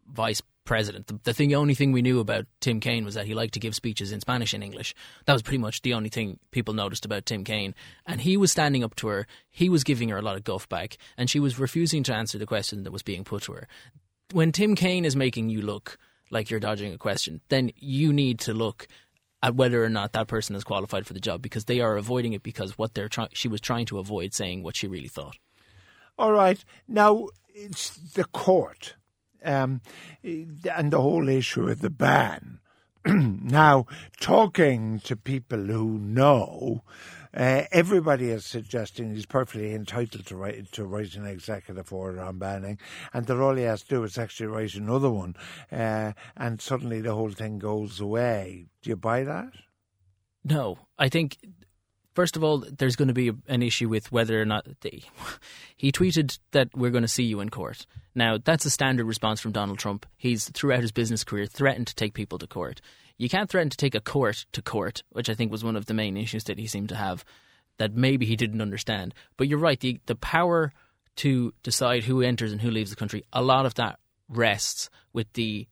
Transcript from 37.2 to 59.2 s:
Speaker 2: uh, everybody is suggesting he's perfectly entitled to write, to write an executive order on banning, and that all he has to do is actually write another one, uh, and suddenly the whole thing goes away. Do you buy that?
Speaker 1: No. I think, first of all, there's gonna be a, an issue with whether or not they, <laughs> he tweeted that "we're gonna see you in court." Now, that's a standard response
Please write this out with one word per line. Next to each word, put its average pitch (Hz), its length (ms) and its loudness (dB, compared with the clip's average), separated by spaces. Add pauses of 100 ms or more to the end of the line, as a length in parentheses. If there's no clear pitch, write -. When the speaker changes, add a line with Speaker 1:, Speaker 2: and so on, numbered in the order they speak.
Speaker 2:
uh, 131 360 4
everybody 165 580 4
is 110 160 -4
suggesting 113 680 -6
he's 107 140 -8
perfectly 110 480 -2
entitled 107 500 -8
to 95 100 -12
write, 98 360 -10
to 107 140 -8
write 101 300 -8
an 104 120 -10
executive 95 640 -10
order 92 280 -8
on 92 180 -10
banning, 98 400 -8 (340)
and 117 140 -4
that 127 120 0
all 135 160 4
he 127 80 0
has 113 200 -2
to - 60 -20
do 123 140 0
is 101 140 -6
actually 113 300 -6
write 110 260 -4
another 120 380 0
one, 90 240 -4 (360)
uh, 110 420 -2 (220)
and 113 240 -6
suddenly 120 420 -4
the 110 120 -2
whole 107 180 -2
thing 107 280 -8
goes 104 400 -4
away. 101 680 -2 (160)
Do 110 80 -10
you 110 60 0
buy 113 280 0
that? 175 280 -8 (920)
Speaker 1:
No. 131 360 0 (180)
I 131 120 4
think, 165 280 0 (800)
first 175 200 2
of 160 80 0
all, 151 160 4
there's 131 360 0
gonna 131 180 4
be 123 160 2
a, 107 60 -2 (120)
an 123 140 0
issue 117 280 0
with 110 220 -2
whether 113 300 2
or 107 40 0
not 107 200 0 (160)
they, - 220 -10 (360)
<laughs> - 360 -20
he 135 160 0
tweeted 165 480 2 (120)
that 131 240 4
"we're 123 160 2
gonna 120 160 2
see 123 160 0
you 107 180 0
in 107 80 -4
court." - 360 -10 (300)
Now, 113 220 2
that's 156 280 2
a 143 40 0
standard 131 360 2
response 110 360 -2